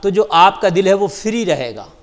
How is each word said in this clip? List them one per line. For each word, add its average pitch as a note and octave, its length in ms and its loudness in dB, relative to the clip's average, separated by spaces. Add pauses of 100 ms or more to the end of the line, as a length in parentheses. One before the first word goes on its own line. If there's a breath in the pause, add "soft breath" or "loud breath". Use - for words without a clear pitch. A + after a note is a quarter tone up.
तो G3 80 -2
जो G3 120 0
आपका F#3+ 480 4
दिल F#3+ 180 0
है, G3 60 4
वो G3 140 -2
फ्री A3 360 -6
रहेगा A#2+ 440 -6 (140)